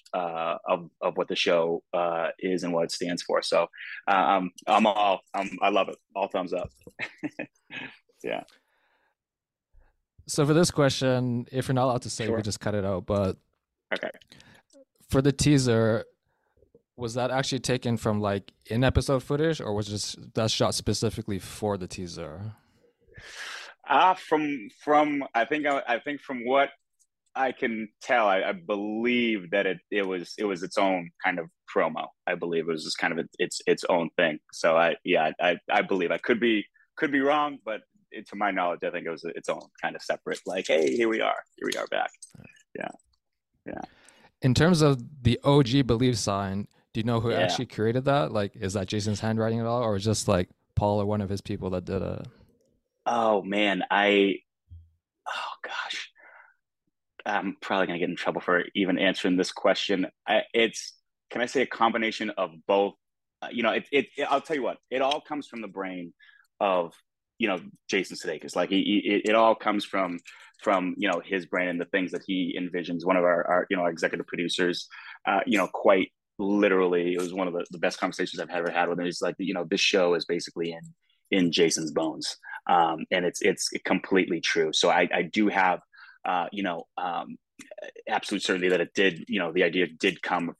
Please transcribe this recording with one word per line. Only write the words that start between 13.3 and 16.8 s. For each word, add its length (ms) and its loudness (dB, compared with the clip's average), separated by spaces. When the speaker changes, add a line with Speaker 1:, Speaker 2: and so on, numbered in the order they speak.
Speaker 1:
Okay. 160 -4
Speaker 2:
for 120 4
the 100 4
teaser, 760 4